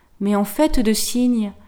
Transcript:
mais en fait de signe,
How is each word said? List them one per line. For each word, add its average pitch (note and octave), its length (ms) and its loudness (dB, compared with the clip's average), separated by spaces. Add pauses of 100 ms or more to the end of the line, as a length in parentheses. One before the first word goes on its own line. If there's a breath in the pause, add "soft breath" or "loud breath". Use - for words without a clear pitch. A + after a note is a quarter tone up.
(200 soft breath)
mais G3+ 160 0
en G3+ 80 0
fait D4+ 360 0
de G#3+ 120 2
signe, A#3 600 -2 (140 soft breath)